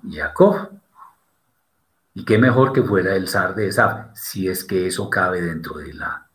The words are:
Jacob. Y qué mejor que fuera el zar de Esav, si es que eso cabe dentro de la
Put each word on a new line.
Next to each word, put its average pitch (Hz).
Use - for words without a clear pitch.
Jacob. -
Y 98
qué 110
mejor 131
que 131
fuera 98
el 92
zar 92
de 107
Esav, -
si -
es 92
que 92
eso 95
cabe 92
dentro 80
de 76
la -